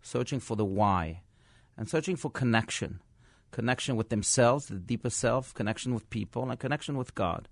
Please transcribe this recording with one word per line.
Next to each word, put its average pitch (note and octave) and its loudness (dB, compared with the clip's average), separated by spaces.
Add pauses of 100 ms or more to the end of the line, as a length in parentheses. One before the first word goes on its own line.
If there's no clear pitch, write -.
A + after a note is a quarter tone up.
searching B2+ -2
for A2+ -4
the G#2+ 0
why, F#2+ 2 (560)
and A2+ -6
searching E3 0
for D#3 -6
connection. A2+ 0 (500)
Connection B2 -2
with G#2+ 0
themselves, A#2+ 4
the - -10
deeper A#2 -2
self, B2 0
connection A2 -2
with A2+ -4
people, A#2+ -4
and B2+ -4
connection C#3+ -4
with B2+ -6
God. E2+ 0